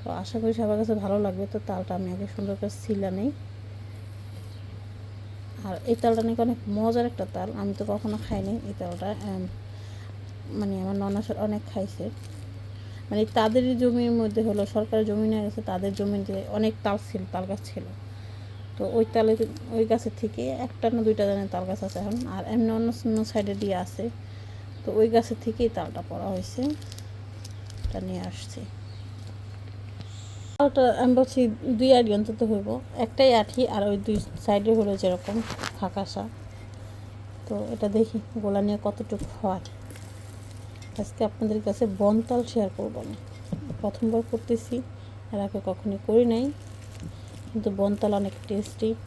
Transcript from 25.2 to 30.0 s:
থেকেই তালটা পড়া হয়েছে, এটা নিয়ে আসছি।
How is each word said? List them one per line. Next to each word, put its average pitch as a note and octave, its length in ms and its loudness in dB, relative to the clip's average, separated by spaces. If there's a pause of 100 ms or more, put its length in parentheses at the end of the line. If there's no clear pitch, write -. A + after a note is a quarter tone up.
থেকেই A3+ 280 2
তালটা - 400 -4
পড়া - 180 -4
হয়েছে, F#3+ 340 -4 (1200)
এটা - 160 -2
নিয়ে F#3 220 -4
আসছি। - 400 -8 (2000)